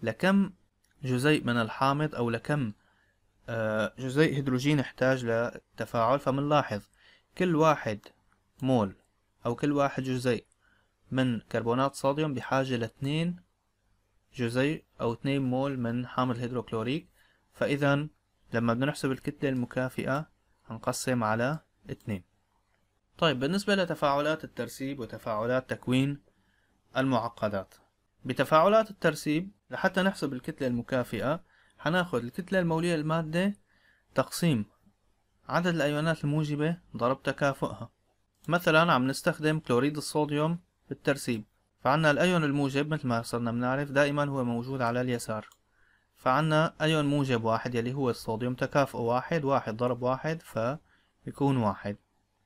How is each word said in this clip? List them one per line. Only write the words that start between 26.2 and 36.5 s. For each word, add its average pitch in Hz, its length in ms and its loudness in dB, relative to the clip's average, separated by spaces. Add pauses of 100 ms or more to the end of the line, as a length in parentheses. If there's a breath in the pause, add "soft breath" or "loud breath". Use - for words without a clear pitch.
المعقدات، 113 800 -2 (500)
بتفاعلات 165 640 4
الترسيب 160 600 0 (200)
لحتى 185 300 0
نحسب 185 320 0
الكتلة 135 340 -6
المكافئة 123 760 -2 (340 soft breath)
حناخد 170 460 0
الكتلة 180 360 -4
المولية 165 360 0
للمادة 160 580 0 (600 soft breath)
تقسيم 131 500 0 (840)
عدد 165 180 0
الأيونات 156 560 0
الموجبة 151 540 -2 (200)